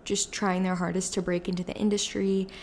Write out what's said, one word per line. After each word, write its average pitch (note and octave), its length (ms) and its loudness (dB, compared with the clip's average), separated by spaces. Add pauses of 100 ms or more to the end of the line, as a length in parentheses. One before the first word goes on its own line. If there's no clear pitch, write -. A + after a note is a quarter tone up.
just - 280 -2
trying F#3 300 2
their F#3 120 2
hardest F3+ 400 0
to F#3 80 0
break F3+ 260 0
into F3+ 140 0
the - 120 -8
industry, G3 720 2 (140)